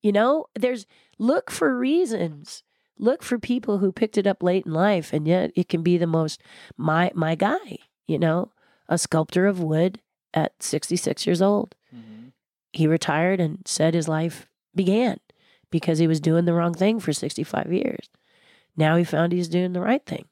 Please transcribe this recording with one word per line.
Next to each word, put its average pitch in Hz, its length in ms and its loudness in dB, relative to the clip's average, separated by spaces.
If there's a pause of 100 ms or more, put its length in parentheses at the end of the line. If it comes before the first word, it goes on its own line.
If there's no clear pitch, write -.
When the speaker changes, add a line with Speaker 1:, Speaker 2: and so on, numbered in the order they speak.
Speaker 1:
You 214 80 4
know, 247 340 2 (100)
there's, 247 300 -2 (320)
look 269 320 0
for 277 280 0
reasons. 226 840 -2 (340)
Look 233 260 0
for 240 160 -2
people 233 400 -2
who 190 140 2
picked - 240 -2
it 202 100 2
up 185 160 0
late 180 220 0
in 160 80 -6
life, 180 400 0
and 151 140 -2
yet 170 280 2
it 180 140 0
can 165 120 0
be 175 160 4
the 170 100 2
most, 160 340 0 (360)
my, 160 380 2
my 165 200 0
guy, 262 420 -2 (300)
you 160 120 -2
know, 170 320 0 (380)
a 170 80 2
sculptor 170 500 0
of 185 160 0
wood 165 360 0 (340)
at - 280 -2
sixty-six - 640 -4
years 175 160 0
old. 202 340 0 (200)
Speaker 2:
Mm-hmm. 113 320 -20 (460)
Speaker 1:
He 156 140 2
retired 165 520 0
and 160 260 -2
said 160 280 0
his 165 140 0
life 160 400 -4 (280)
began 196 440 0 (520)
because 160 280 0
he 165 80 4
was 160 140 2
doing 165 240 2
the 170 80 2
wrong 170 200 0
thing 202 280 0
for - 120 -4
sixty-five - 580 -6
years. - 380 -4 (680)
Now 156 200 4
he 175 60 4
found 165 300 0
he's 175 160 -2
doing 180 240 0
the 180 80 -4
right 240 240 0
thing - 260 -12